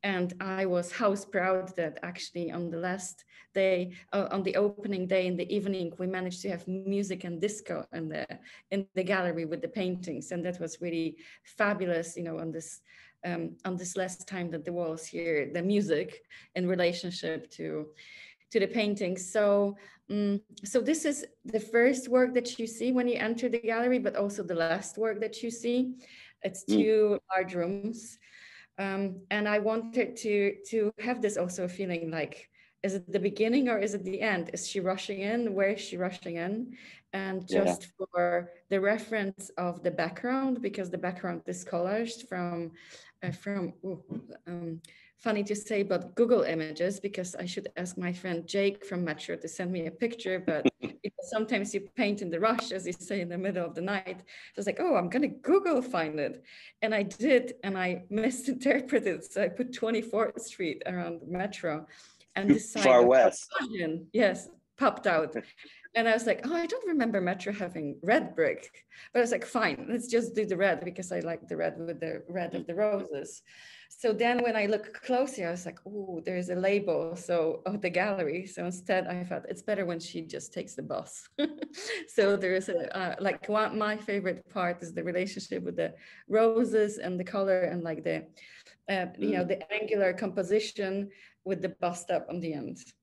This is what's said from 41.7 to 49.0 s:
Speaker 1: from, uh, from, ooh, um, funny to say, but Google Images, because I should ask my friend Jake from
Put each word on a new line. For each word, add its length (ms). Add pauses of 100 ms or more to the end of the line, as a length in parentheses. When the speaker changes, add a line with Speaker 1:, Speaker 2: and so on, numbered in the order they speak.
Speaker 1:
from, 440 (500)
uh, 100
from, 420 (120)
ooh, 160 (460)
um, 340 (360)
funny 260
to 120
say, 280
but 320
Google 260
Images, 580
because 360
I 100
should 220 (100)
ask 220
my 120
friend 360
Jake 360
from 200